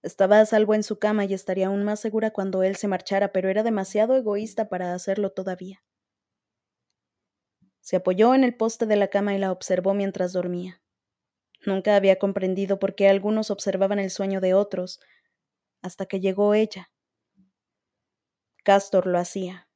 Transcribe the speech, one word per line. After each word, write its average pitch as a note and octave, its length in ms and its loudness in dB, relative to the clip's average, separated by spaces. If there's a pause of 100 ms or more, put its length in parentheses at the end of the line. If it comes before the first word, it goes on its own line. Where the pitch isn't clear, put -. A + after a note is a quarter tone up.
Estaba G3 380 4
a G#3+ 60 8
salvo G#3+ 280 2
en G#3+ 80 2
su G3+ 160 -6
cama G#3 280 0
y G3 80 -4
estaría F#3+ 340 -2
aún G3+ 160 -2
más G#3+ 160 -2
segura A3 320 -2
cuando F#3+ 320 -2
él F#3+ 140 0
se G#3 100 -4
marchara, G3 460 -2
pero F#3+ 160 0
era G#3 140 0
demasiado A3 520 0
egoísta G#3+ 540 -2
para F3+ 240 -6
hacerlo G3 380 -4
todavía. F#3 520 -10 (2000)
Se - 160 -2
apoyó F#3 360 4
en C4 120 4
el B3 100 -2
poste A3+ 300 -2
de G#3+ 100 2
la G3+ 140 2
cama G3+ 260 0
y F#3+ 40 -2
la F#3+ 120 -2
observó F#3 420 -2
mientras G3 380 -4
dormía. F3+ 500 -6 (840)
Nunca G3+ 320 2
había F#3+ 200 4
comprendido F#3+ 600 -2
por F#3+ 160 -2
qué G3 140 4
algunos G#3 420 0
observaban G3 480 -2
el F#3+ 100 -4
sueño F#3+ 300 -4
de F#3 140 2
otros, F#3+ 480 -2 (800)
hasta F#3 240 -10
que F#3+ 160 -6
llegó G3 320 2
ella. G#3+ 380 -2 (1700)
Castor G3 420 4
lo F3 140 0
hacía. F3+ 560 -6